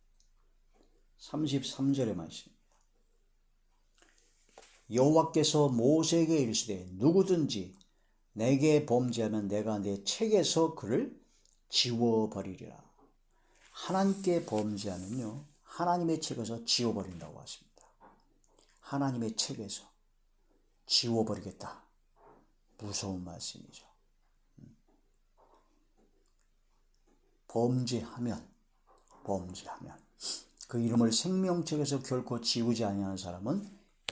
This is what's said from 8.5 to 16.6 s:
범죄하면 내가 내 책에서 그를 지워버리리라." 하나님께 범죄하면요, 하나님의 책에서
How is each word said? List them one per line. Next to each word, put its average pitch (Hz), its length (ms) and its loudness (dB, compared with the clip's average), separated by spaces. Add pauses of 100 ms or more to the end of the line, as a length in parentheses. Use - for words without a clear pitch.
범죄하면 113 640 0
내가 107 300 0
내 101 260 -2
책에서 165 680 2
그를 147 460 -2 (480)
지워버리리라." 110 1120 0 (880)
하나님께 190 760 0
범죄하면요, 107 960 -4 (180)
하나님의 170 580 -2
책에서 117 440 -6